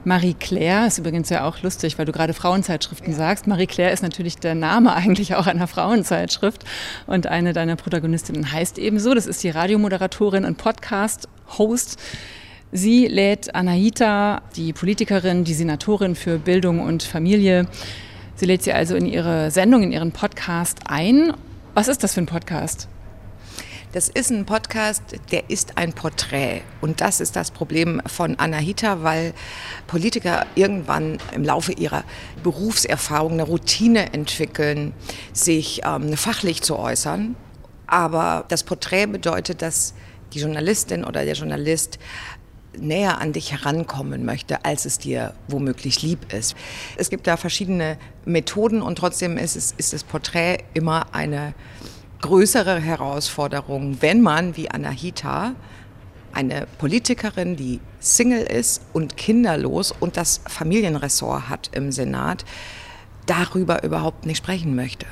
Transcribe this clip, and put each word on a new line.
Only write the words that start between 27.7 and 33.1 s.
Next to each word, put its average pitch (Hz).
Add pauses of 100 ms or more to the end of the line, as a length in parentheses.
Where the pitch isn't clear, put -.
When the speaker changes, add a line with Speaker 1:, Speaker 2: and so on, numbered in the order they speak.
Speaker 2:
von 160
Anahita, 160
weil 160 (540)
Politiker 170
irgendwann 156 (160)
im 139
Laufe 156
ihrer 156 (400)
Berufserfahrung 160